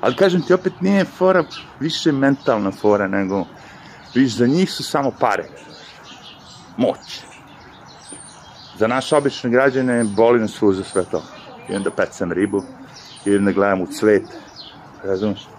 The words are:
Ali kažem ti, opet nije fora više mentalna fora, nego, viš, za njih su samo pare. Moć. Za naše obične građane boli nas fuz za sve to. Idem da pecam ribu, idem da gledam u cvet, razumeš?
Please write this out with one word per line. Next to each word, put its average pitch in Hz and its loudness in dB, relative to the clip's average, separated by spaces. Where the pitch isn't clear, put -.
Ali 120 0
kažem 185 2
ti, 180 2
opet 185 -4
nije 190 2
fora 185 0
više 160 -2
mentalna 135 0
fora, 101 2
nego, 98 -2
viš, 123 2
za 120 2
njih 175 2
su - -10
samo 139 -2
pare. 101 0
Moć. - -4
Za 107 2
naše 131 0
obične 135 0
građane 127 2
boli 113 4
nas 107 -4
fuz 98 4
za 92 -6
sve 92 -4
to. 78 -6
Idem 98 -6
da 92 -2
pecam 90 -4
ribu, 98 0
idem 101 2
da - 2
gledam 98 0
u 87 -4
cvet, 107 2
razumeš? 98 -4